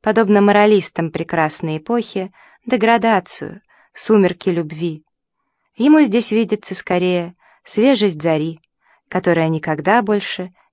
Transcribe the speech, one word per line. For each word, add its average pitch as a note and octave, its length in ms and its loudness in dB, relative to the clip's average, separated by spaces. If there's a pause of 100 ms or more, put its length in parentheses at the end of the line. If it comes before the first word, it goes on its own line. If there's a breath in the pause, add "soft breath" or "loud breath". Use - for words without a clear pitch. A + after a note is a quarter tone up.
подобно G#3 400 2
моралистам G3+ 720 2
прекрасной D#3+ 680 -4
эпохи, G3 540 -6 (340 soft breath)
деградацию, A3+ 960 -2 (320 soft breath)
сумерки F#3+ 560 0
любви. D#3+ 540 -6 (720)
Ему D4+ 260 4
здесь A3+ 280 0
видится G#3 440 -2
скорее F3+ 600 -2 (300 soft breath)
свежесть G#3 580 0
зари, D#3+ 380 -2 (480)
которая E3+ 400 0
никогда D#3+ 540 0
больше G3 500 -4 (200)